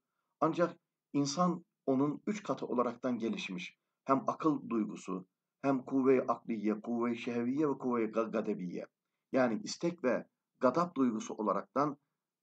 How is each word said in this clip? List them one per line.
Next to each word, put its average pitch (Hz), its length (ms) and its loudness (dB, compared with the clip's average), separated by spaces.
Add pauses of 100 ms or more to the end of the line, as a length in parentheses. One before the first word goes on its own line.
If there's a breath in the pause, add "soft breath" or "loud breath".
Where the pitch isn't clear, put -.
(400)
ancak 160 360 0 (360)
insan 160 520 0 (220)
onun 139 400 0
üç 208 160 -4
katı 135 240 -4
olaraktan 123 520 -2
gelişmiş. 95 600 -6 (260)
Hem 135 220 2
akıl - 420 0
duygusu, 104 580 -2 (360)
hem 135 220 0
kuvve-i 135 360 4
akliye, 107 600 0
kuvve-i 120 360 0
şehviye 123 520 0
ve 139 100 -2
kuvve-i 120 280 0
ga-, 107 260 0
gadebiye. 104 540 -2 (460)
Yani 120 300 2
istek 175 420 -4
ve 104 220 2 (340)
gadap 165 360 2
duygusu 110 380 0
olaraktan 110 640 0 (460)